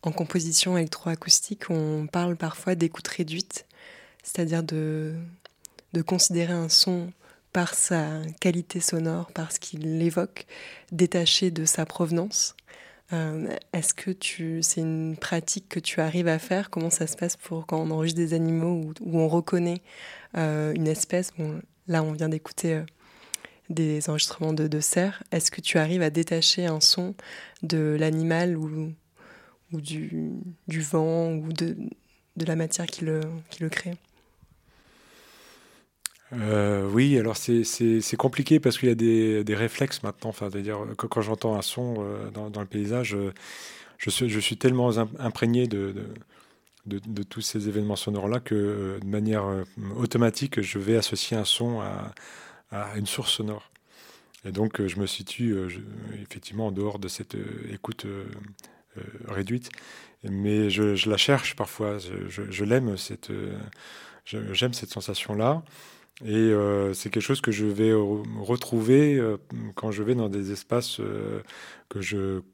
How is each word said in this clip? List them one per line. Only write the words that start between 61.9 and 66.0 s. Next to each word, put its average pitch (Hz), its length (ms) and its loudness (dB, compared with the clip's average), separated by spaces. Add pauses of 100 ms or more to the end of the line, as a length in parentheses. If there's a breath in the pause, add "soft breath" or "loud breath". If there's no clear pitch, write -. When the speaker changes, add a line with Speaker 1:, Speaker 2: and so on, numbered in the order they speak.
Speaker 2:
je, 95 320 -8
je, 95 220 -8
je 95 160 -2
l'aime, 113 320 2
cette, - 320 -10
euh, 98 260 -6 (720 loud breath)
je, 107 260 -6
j'aime 117 220 2
cette 117 160 -8
sensation-là. 110 720 0 (600 loud breath)